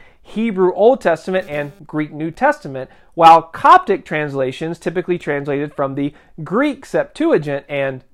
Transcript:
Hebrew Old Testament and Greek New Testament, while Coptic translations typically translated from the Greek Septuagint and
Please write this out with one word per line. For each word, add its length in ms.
Hebrew 520
Old 280
Testament 480
and 240
Greek 280
New 180
Testament, 580
while 300
Coptic 640
translations 760
typically 400
translated 560
from 180
the 220
Greek 420
Septuagint 800
and 460